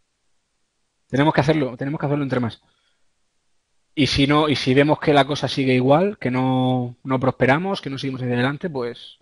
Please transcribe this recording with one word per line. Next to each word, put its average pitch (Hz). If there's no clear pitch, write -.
Tenemos 143
que -
hacerlo, 139
tenemos 143
que 160
hacerlo 143
entre 127
más. 117
Y 143
si 139
no, 147
y 143
si 131
vemos 143
que 156
la 139
cosa 139
sigue 131
igual, 147
que 131
no, 127
no 131
prosperamos, 139
que 143
no 139
seguimos 127
hacia 123
adelante, 143
pues, 120